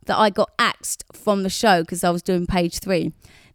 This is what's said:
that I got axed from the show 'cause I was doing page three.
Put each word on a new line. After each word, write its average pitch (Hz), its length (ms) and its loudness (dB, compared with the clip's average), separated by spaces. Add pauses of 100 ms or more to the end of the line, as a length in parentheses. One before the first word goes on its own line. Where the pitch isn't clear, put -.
that 190 140 -2
I 214 100 4
got - 300 -2
axed - 440 -2 (100)
from 196 280 -2
the 190 80 -2
show 185 340 4
'cause 170 200 -6
I 175 80 2
was 175 100 -2
doing 180 240 0
page 175 320 -2
three. 175 340 -2 (420)